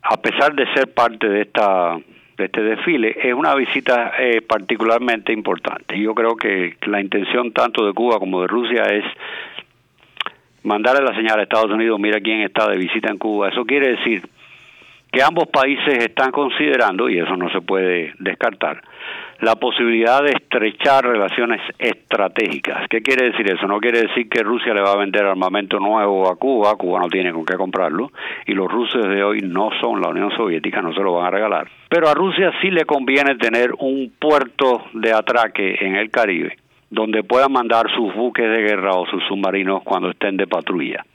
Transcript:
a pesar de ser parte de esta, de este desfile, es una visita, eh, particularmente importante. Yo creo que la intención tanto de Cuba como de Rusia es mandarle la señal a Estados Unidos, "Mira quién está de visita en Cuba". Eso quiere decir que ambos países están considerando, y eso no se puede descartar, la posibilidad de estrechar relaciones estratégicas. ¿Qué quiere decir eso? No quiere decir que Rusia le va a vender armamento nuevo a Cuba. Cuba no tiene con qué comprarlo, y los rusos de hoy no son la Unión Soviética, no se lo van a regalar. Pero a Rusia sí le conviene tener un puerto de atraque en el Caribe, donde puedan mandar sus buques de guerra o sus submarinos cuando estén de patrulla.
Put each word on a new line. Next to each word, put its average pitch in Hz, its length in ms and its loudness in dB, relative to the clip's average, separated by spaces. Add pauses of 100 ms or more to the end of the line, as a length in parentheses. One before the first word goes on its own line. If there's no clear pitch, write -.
a 110 140 0
pesar 143 360 0
de 139 200 -2
ser 135 200 0
parte 113 340 0
de 101 140 2
esta, 95 560 0 (400)
de 95 80 -2
este 110 160 -4
desfile, 110 600 0
es 123 100 2
una 143 220 0
visita, 123 640 0
eh, 120 220 2
particularmente 113 920 0
importante. 98 640 -4
Yo 107 140 0
creo 113 220 2
que 95 400 -2 (100)
la 104 160 -2
intención 104 520 -2
tanto 120 340 0
de 98 60 0
Cuba 117 260 2
como 92 220 -2
de 90 60 0
Rusia 117 360 0
es 104 200 2 (1600)
mandarle 110 420 2
la 113 100 0
señal 110 240 2
a 104 40 2
Estados 110 280 2
Unidos, 110 280 0
"Mira 107 220 2
quién 110 200 -2
está 104 280 0
de 98 80 0
visita 98 340 -2
en 104 60 -6
Cuba". 104 320 0
Eso 120 160 -4
quiere 131 320 2
decir 110 260 -2 (880)
que 127 100 2
ambos 160 260 4
países 135 560 2
están 131 280 0
considerando, 127 800 0
y 92 100 2
eso 85 180 -2
no 90 140 -4
se 95 100 -2
puede 90 580 0
descartar, 98 600 -4 (580)
la 113 160 4
posibilidad 117 680 2
de 143 80 2
estrechar 127 760 2
relaciones 117 560 0 (160)
estratégicas. - 1120 -2
¿Qué 113 120 0
quiere 127 300 2
decir 104 200 -2
eso? 92 160 -2
No 101 120 0
quiere 117 220 2
decir 113 260 -2
que 113 160 0
Rusia 117 300 0
le 101 80 2
va 98 120 4
a 101 40 2
vender 101 280 0
armamento 95 540 0
nuevo 101 500 2
a 90 60 0
Cuba. 107 400 2
Cuba 92 240 -2
no 90 100 0
tiene 92 220 0
con 82 140 -6
qué 92 100 -2
comprarlo, 92 560 -2 (360)
y 104 60 -2
los 95 160 -2
rusos 113 380 -2
de 98 160 0
hoy 104 180 0
no 95 280 -2 (100)
son 117 220 -2
la 85 80 -2
Unión 95 260 -2
Soviética, 95 460 -2
no 85 120 -6
se 90 80 -4
lo 95 120 0
van 87 140 0
a 90 40 -2
regalar. 98 360 -2 (220)
Pero 160 200 4
a 151 40 6
Rusia 180 380 0 (100)
sí 190 100 0
le 160 140 0
conviene 139 500 2
tener 117 420 2
un 135 420 -4
puerto 135 640 2 (100)
de 113 200 0
atraque 107 640 0
en 98 160 -2
el 107 160 -2
Caribe, 90 460 0 (320)
donde 110 340 -2
puedan 131 280 4
mandar 117 440 2
sus 107 200 -2
buques 117 340 0
de 113 120 2
guerra 98 340 2
o 90 120 0
sus 90 200 -4
submarinos 95 560 -2
cuando 92 280 -2
estén 98 260 -4
de 95 100 0
patrulla. 85 680 -4